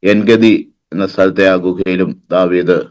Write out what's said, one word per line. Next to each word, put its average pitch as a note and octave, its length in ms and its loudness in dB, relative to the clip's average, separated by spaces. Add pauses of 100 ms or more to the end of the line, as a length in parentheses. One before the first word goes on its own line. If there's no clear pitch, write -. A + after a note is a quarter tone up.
എൻഗദി G#2+ 640 2 (240)
എന്ന F#2+ 140 -6
സ്ഥലത്തെ F#2+ 400 0
ആ F#2+ 80 2
ഗുഹയിലും F#2 680 -4 (100)
ദാവീദ് F2 600 0